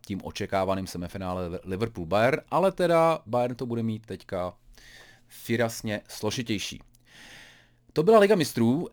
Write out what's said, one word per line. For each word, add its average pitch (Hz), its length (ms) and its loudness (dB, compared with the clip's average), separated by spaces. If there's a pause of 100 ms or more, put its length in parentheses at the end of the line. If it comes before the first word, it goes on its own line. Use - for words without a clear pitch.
tím 95 180 -8
očekávaným 95 640 -2
semifinále 90 600 -8
Liverpool-Bayern, 95 920 -2 (100)
ale 180 200 2
teda 165 540 2
Bayern 123 300 0
to 131 100 -8
bude 117 180 -4
mít 110 220 -4
teďka 90 480 -8 (920)
výrazně 113 600 -2
složitější. 107 760 -6 (1120)
To 151 100 0
byla 220 160 8
Liga 202 160 6
mistrů, 131 580 2